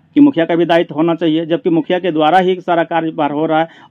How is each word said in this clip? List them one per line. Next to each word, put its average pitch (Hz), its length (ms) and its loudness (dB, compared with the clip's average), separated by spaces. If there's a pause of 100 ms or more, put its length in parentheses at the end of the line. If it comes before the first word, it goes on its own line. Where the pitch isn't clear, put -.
(140)
कि 147 60 4
मुखिया 143 240 4
का 170 120 -2
भी 175 80 2
दायित्व 170 300 0
होना 165 200 0
चाहिए, 160 320 -2
जबकि 165 240 -2
मुखिया 165 280 0
के 175 140 -4
द्वारा 156 260 2
ही 185 220 0
सारा 170 240 0
कार्यभार 160 460 -4
हो 151 160 -4
रहा 160 140 0
है 165 80 -2 (220)